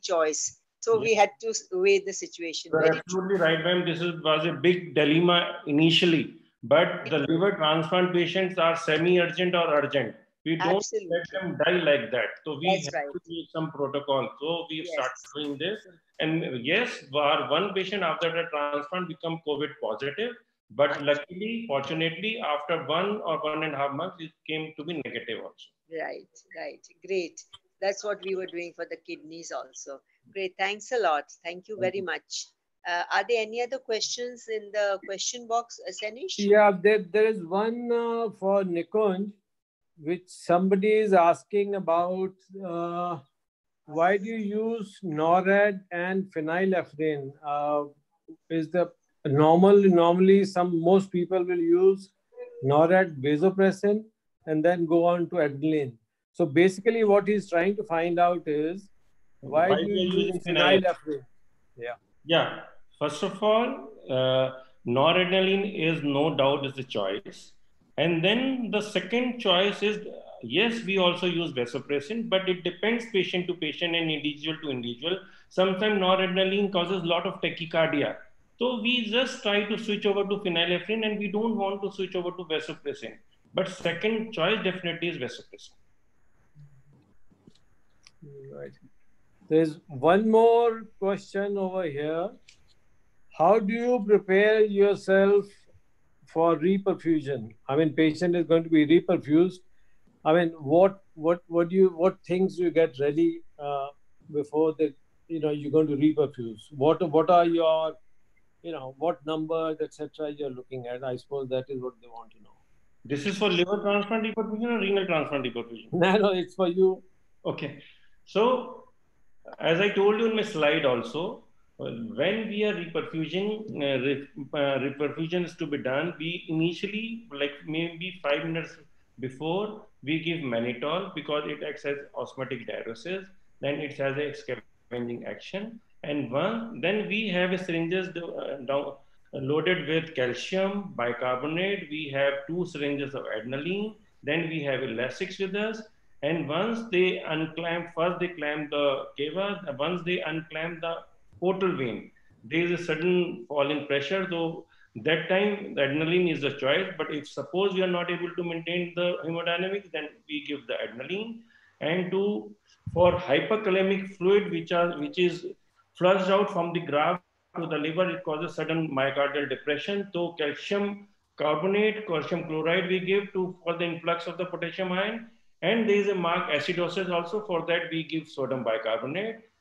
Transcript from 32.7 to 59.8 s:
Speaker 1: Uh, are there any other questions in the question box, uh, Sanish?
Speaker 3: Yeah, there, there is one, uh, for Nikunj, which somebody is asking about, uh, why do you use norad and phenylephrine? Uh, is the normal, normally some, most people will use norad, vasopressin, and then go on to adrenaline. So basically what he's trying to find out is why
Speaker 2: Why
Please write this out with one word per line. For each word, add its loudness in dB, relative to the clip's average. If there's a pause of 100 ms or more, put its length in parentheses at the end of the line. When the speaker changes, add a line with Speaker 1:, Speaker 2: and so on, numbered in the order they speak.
Speaker 1:
Uh, 0 (100)
are 2
there 2
any -6
other -6
questions -6
in -6
the 0
question -8
box, -2
uh, -10
Sanish? -10
Speaker 3:
Yeah, 8 (120)
there, 6
there 2
is 0
one, -2
uh, 0 (100)
for 2
Nikunj, 0 (720)
which -4
somebody 2
is 4
asking 4
about, 0 (320)
uh, -4 (680)
why 2
do -4
you -6 (320)
use -8
norad 4 (100)
and -2
phenylephrine? -2 (140)
Uh, 0 (640)
is -2
the 0 (340)
normal, 8
normally 8
some, 0
most 4
people 0
will 0
use 4 (540)
norad, 4
vasopressin, 2 (420)
and 0
then 4
go 4
on 2
to -4
adrenaline. 0 (400)
So 0
basically 4
what 4
he's 0
trying 2
to -6
find 0
out 4
is -2 (520)
why 2
Speaker 2:
Why 4